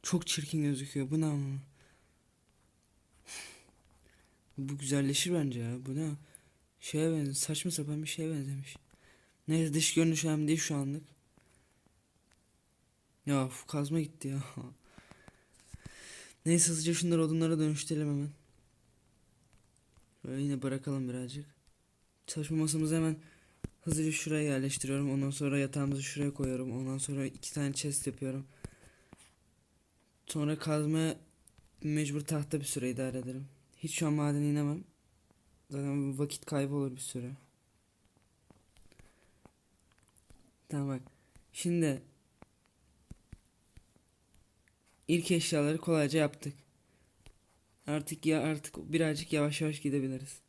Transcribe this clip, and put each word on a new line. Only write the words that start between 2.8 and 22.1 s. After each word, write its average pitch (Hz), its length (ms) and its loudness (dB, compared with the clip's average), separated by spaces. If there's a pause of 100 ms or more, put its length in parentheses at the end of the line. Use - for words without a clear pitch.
Bu 139 200 -4
güzelleşir 139 560 2
bence 139 260 2
ya. 123 260 -4
Bu 131 100 -4
ne? 156 140 -2 (720)
Şeye 160 320 0
benziyor. 143 220 0
Saçma 156 360 -2
sapan 151 320 -2
bir 151 60 -6
şeye 160 220 -4
benzemiş. 139 460 -6 (720)
Neyse, 156 260 2
dış 160 200 4
görünüş 160 300 4
önemli 151 240 2
değil 160 100 4
şu 151 180 0
anlık. 139 260 -2 (2250)
Ya, 139 200 2
uf, - 200 -10
kazma 147 340 0
gitti 151 280 -6
ya. 135 140 -2 (140)
<laughs> 123 60 -8 (1800)
Neyse, 165 240 6
hızlıca 165 240 2
şunları 170 280 4
odunlara 160 360 4
dönüştürelim 151 500 0
hemen. 143 220 -2 (1900)
Böyle 135 180 -4
yine 139 200 0
bırakalım 135 460 -2
birazcık. 127 380 -8 (800)